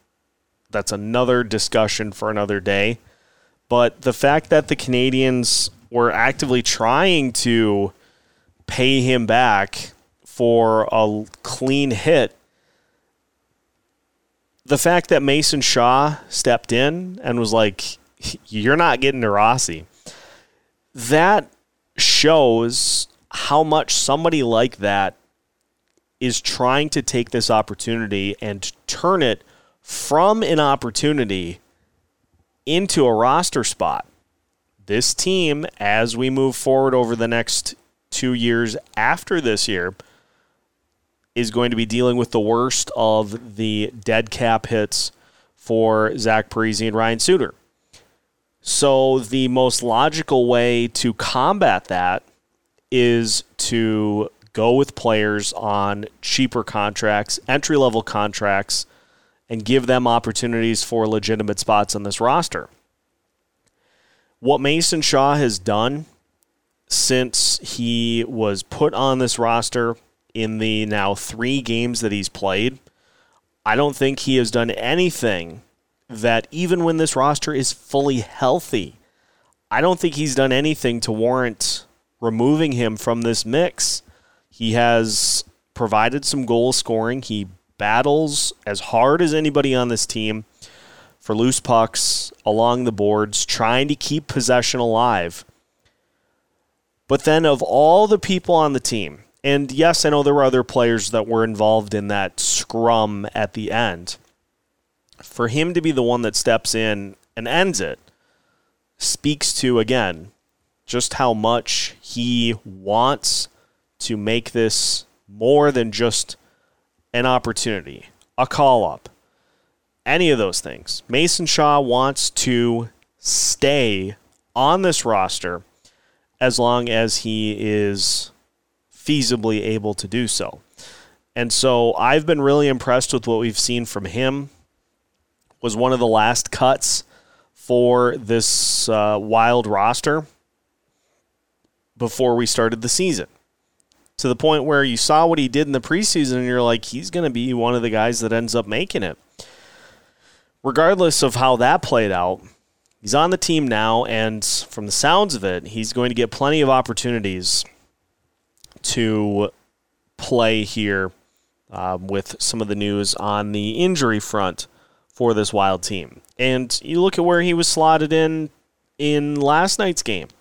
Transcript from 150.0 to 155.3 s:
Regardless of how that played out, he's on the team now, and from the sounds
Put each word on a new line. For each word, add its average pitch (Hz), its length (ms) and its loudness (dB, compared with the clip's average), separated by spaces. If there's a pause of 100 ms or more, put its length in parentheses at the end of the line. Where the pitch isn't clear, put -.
Regardless 160 600 4
of 120 120 2
how 127 200 4
that 127 260 4
played 113 300 0
out, 92 300 -2 (600)
he's 107 140 -4
on 160 160 4
the 185 60 0
team 160 300 0
now, 113 380 2
and 110 400 -4 (240)
from 107 160 -12
the 101 60 -6
sounds 175 420 2